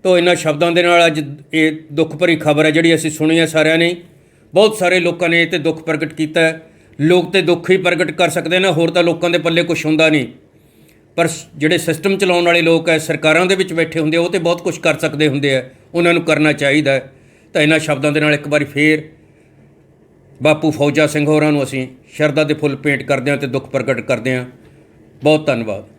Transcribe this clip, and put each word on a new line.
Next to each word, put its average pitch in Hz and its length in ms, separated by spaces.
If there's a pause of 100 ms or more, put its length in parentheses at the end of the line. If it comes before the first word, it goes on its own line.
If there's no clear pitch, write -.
ਤੋ 185 140
ਇਹਨਾਂ 175 180
ਸ਼ਬਦਾਂ 160 360
ਦੇ 175 100
ਨਾਲ 170 240
ਅੱਜ 156 140 (340)
ਇਹ 156 180 (200)
ਦੁੱਖ 151 240
ਭਰੀ 170 200
ਖਬਰ 151 280
ਹੈ 156 60
ਜਿਹੜੀ 165 240
ਅਸੀਂ 156 160
ਸੁਣੀ 156 280
ਹੈ 160 80
ਸਾਰਿਆਂ 156 320
ਨੇ। 170 160 (600)
ਬਹੁਤ 208 220
ਸਾਰੇ 180 240
ਲੋਕਾਂ 170 280
ਨੇ 170 140
ਇਹ 165 40
'ਤੇ 170 120
ਦੁੱਖ 160 240
ਪ੍ਰਗਟ 151 300
ਕੀਤਾ 156 280
ਹੈ। 160 200 (380)
ਲੋਕ 170 340
ਤੇ 190 100
ਦੁੱਖ 170 280
ਹੀ 190 60
ਪ੍ਰਗਟ 165 340
ਕਰ 170 180
ਸਕਦੇ 165 300
ਨੇ, 190 100
ਹੋਰ 165 220
ਤਾਂ 175 120
ਲੋਕਾਂ 170 280
ਦੇ 170 80
ਪੱਲੇ 165 240
ਕੁਛ 165 240
ਹੁੰਦਾ 156 220
ਨਹੀਂ, 143 180 (920)
ਪਰ 170 100
ਸ-, - 200 (100)
ਜਿਹੜੇ 156 220
ਸਿਸਟਮ 180 400
ਚਲਾਉਣ 180 260
ਵਾਲੇ 170 180
ਲੋਕ 165 260
ਹੈ, 160 100
ਸਰਕਾਰਾਂ 156 480
ਦੇ 190 80
ਵਿੱਚ 185 180
ਬੈਠੇ 165 280
ਹੁੰਦੇ 156 160
ਆ, 170 40
ਉਹ 175 80
'ਤੇ 180 100
ਬਹੁਤ 170 240
ਕੁਛ 175 160
ਕਰ 156 200
ਸਕਦੇ 151 300
ਹੁੰਦੇ 135 280
ਆ, 127 60 (320)
ਉਹਨਾਂ 170 200
ਨੂੰ 165 80
ਕਰਨਾ 151 300
ਚਾਹੀਦਾ 139 400
ਹੈ। 131 200 (400)
ਤਾਂ 160 100
ਇਹਨਾਂ 156 160
ਸ਼ਬਦਾਂ 147 340
ਦੇ 151 80
ਨਾਲ 151 140
ਇੱਕ 147 140
ਵਾਰੀ 147 160
ਫੇਰ 156 380 (1400)
ਬਾਪੂ 156 280
ਫੌਜਾ 147 360
ਸਿੰਘ 147 220
ਹੋਰਾਂ 151 240
ਨੂੰ 143 100
ਅਸੀਂ 131 240 (280)
ਸ਼ਰਧਾ 151 300
ਦੇ 147 100
ਫੁੱਲ 147 220
ਭੇਂਟ 139 260
ਕਰਦੇ 139 280
ਹਾਂ 143 80
ਤੇ 143 80
ਦੁੱਖ 131 220
ਪ੍ਰਗਟ 123 320
ਕਰਦੇ 127 360
ਹਾਂ। 123 80 (800)
ਬਹੁਤ 151 240
ਧੰਨਵਾਦ। 110 520